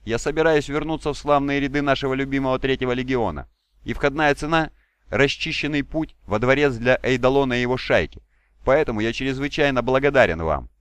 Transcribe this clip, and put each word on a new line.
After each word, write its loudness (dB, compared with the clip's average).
я -2
собираюсь 2
вернуться -4
в -8
славные 0
ряды -2
нашего 0
любимого -2
Третьего -2
Легиона. -4
И -6
входная 0
цена — 0
расчищенный -2
путь -6
во 0
дворец 2
для 2
Эйдолона 2
и 0
его -2
шайки. -2
Поэтому 2
я 0
чрезвычайно -2
благодарен 4
вам». -2